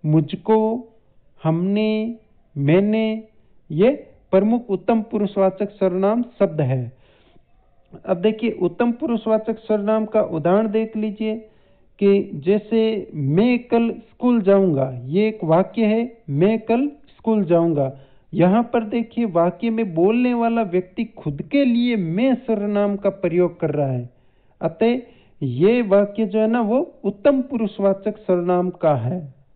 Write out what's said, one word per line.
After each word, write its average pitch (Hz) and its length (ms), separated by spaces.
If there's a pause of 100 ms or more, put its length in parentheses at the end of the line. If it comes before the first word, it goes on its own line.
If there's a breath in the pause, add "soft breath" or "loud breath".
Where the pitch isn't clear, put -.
मुझको, 220 800 (560)
हमने, 214 720 (420)
मैंने, 214 640 (480)
ये 190 200 (400)
प्रमुख 220 380
उत्तम 214 320
पुरुषवाचक 202 680
सर्वनाम 196 540 (160)
शब्द 160 220
है। 127 300 (1120 soft breath)
अब 185 120
देखिए, 220 340
उत्तम 233 400
पुरुषवाचक 226 680
सर्वनाम 214 460
का 214 160
उदाहरण 185 500
देख 220 260
लीजिए 214 380 (640 soft breath)
कि 202 340
जैसे 208 840
मैं 185 440
कल 233 320
स्कूल - 500
जाऊंगा, 151 640
ये 185 240
एक 214 160
वाक्य 185 420
है, 226 320 (120)
मैं 190 300
कल 240 280
स्कूल - 580
जाऊंगा। 160 460 (420 loud breath)
यहाँ 190 300
पर 233 200
देखिए, 233 420
वाक्य 170 440
में 220 260
बोलने 233 380
वाला 233 280
व्यक्ति 185 440
खुद 147 360
के 285 240
लिए 240 300
मैं 202 400
सर्वनाम 202 600
का 196 140
प्रयोग 175 500
कर 160 100
रहा 139 220
है, 123 180 (520)
अतः 226 380 (440 soft breath)
ये 175 380
वाक्य 202 440
जो 202 140
है 220 80
ना, 233 140
वो 233 420
उत्तम 262 380
पुरुषवाचक 202 760
सर्वनाम 180 520
का 156 260
है। 135 500 (100)